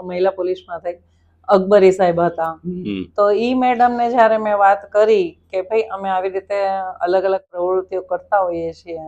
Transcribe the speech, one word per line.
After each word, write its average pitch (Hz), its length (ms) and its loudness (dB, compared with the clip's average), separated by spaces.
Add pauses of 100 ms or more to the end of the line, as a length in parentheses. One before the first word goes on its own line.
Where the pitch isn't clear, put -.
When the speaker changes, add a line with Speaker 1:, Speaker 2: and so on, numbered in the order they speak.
Speaker 1:
મહિલા 180 280 -2
પોલીસમાં 185 480 -6
થઈ, 175 160 -8 (540)
અકબરી 190 440 6
સાહેબ 180 280 2
હતા. 165 440 -4
Speaker 2:
હમ. 185 380 -6 (140)
Speaker 1:
તો 208 140 4
ઈ 226 240 0
મેડમને 247 560 2
જ્યારે 226 260 4
મેં 214 220 -2
વાત 202 340 2
કરી 208 460 2 (140)
કે 185 100 -4
ભાઈ 220 200 -2
અમે 196 260 -8
આવી 185 200 -2
રીતે 196 380 -4 (340)
અલગ 180 240 0
અલગ 196 160 -2
પ્રવૃત્તિઓ 185 600 -4
કરતા 180 380 -4
હોઈએ 170 340 -4
છીએ, 165 360 -14